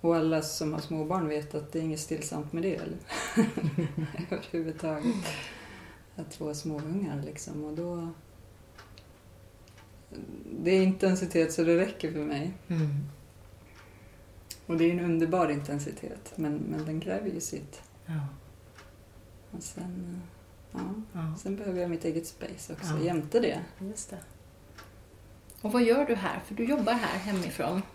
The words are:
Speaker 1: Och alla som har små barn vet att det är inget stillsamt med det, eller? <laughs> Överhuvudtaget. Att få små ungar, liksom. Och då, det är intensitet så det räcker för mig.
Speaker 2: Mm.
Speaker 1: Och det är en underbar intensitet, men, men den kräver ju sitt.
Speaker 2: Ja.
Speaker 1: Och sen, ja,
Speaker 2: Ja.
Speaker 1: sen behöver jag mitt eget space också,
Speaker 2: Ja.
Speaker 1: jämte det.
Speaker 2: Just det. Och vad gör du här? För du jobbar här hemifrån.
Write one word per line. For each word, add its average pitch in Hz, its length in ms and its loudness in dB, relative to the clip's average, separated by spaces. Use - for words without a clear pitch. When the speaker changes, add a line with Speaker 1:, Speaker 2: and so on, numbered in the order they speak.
Speaker 1:
Och 165 160 6
alla 160 260 4
som 151 300 -2
har - 80 -2
små 156 240 -2
barn 170 240 0
vet 151 260 -4
att 151 180 -6
det 165 60 0
är 160 40 0
inget 156 180 -2
stillsamt 156 520 -4
med 170 100 -2
det, 185 120 2
eller? 165 240 -6
<laughs> 170 920 2
Överhuvudtaget. 160 840 -2
Att 165 180 -10
få 151 200 -4
små 151 260 -4
ungar, 156 420 -4
liksom. 151 420 -8
Och 151 120 -6
då, 170 320 -2
det 165 100 4
är 190 120 8
intensitet 185 680 4
så 170 120 2
det 170 140 8
räcker 180 340 0
för 151 120 -2
mig. 151 280 -2
Speaker 2:
Mm. 160 220 4
Speaker 1:
Och 170 100 2
det 160 80 8
är 170 80 8
en 175 120 2
underbar 165 440 6
intensitet, 143 880 -4
men, 151 200 0
men 156 280 -2
den 156 160 -2
kräver 196 300 -2
ju 170 100 -4
sitt. - 420 -8
Speaker 2:
Ja. 160 140 -2
Speaker 1:
Och - 120 -10
sen, 180 600 -8
ja, - 80 -6
Speaker 2:
Ja. 160 260 -2
Speaker 1:
sen 196 180 -4
behöver 190 240 -2
jag 175 100 0
mitt 170 140 -4
eget 165 220 0
space - 460 -10
också, 160 260 -4
Speaker 2:
Ja. 156 60 2
Speaker 1:
jämte 165 360 2
det. - 200 0
Speaker 2:
Just 196 320 -8
det. 190 80 -10
Och 214 100 -2
vad 247 100 6
gör 247 240 8
du 233 80 4
här? 185 320 -2
För 208 80 -8
du 233 100 0
jobbar 233 280 4
här 214 260 2
hemifrån. 180 640 0